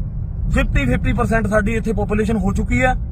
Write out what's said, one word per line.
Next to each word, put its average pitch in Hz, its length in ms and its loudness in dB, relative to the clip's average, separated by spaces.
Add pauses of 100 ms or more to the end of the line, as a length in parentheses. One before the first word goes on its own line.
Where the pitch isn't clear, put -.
(520)
ਫਿਫਟੀ 269 340 2
ਫਿਫਟੀ 247 280 0
ਪਰਸੈਂਟ 214 340 0
ਸਾਡੀ 214 280 2
ਇੱਥੇ 220 180 -2
ਪਾਪੂਲੇਸ਼ਨ 208 440 0
ਹੋ 190 160 0
ਚੁੱਕੀ 247 300 0
ਹੈ 254 120 2 (160)